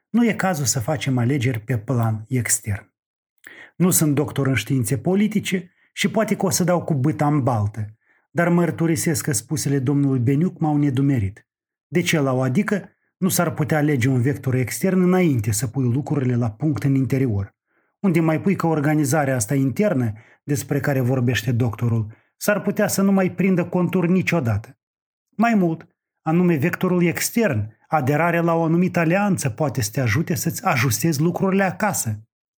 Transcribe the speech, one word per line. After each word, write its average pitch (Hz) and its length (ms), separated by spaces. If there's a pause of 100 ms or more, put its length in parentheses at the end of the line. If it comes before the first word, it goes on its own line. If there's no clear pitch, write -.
(100)
nu 233 160
e 208 80
cazul 165 320
să 123 140
facem 131 380
alegeri 123 420
pe 127 180
plan 110 500
extern. - 680 (840)
Nu 175 140
sunt 151 260
doctor 139 320
în 135 60
științe 131 440
politice 196 720 (220)
și - 160
poate 214 260
că 202 100
o 185 40
să 185 140
dau 175 200
cu - 100
bâta 143 340
în 147 160
baltă, 107 420 (460)
dar 170 180
mărturisesc 165 720
că 160 80
spusele 143 480
domnului 139 400
Beniuc 143 400
m-au 151 180
nedumerit. 139 720 (400)
De 170 140
ce 175 180
la 135 140
o 127 80
adică 180 480 (280)
nu 185 120
s-ar 170 240
putea 156 240
alege 143 320
un 127 120
vector 131 340
extern 185 460
înainte 175 500
să 113 160
pui 123 240
lucrurile 127 440
la 120 160
punct 143 320
în 139 120
interior? 127 600 (440)
Unde 170 200
mai 160 220
pui 160 140
că - 120
organizarea 151 680
asta 127 200
internă, 135 580 (300)
despre 143 360
care 135 200
vorbește 127 520
doctorul, 113 560 (300)
s-ar 208 240
putea 202 260
să 196 140
nu 196 100
mai 190 200
prindă 180 340
contur 175 420
niciodată. 160 680 (600)
Mai 233 180
mult, 165 320 (340)
anume 170 340
vectorul 175 480
extern, 156 760 (100)
aderarea 156 540
la 170 120
o 165 100
anumită 175 360
alianță, 180 500
poate 135 320
să - 100
te 139 100
ajute 123 340
să-ți - 300
ajustezi 143 560
lucrurile 185 420
acasă. 180 560 (380)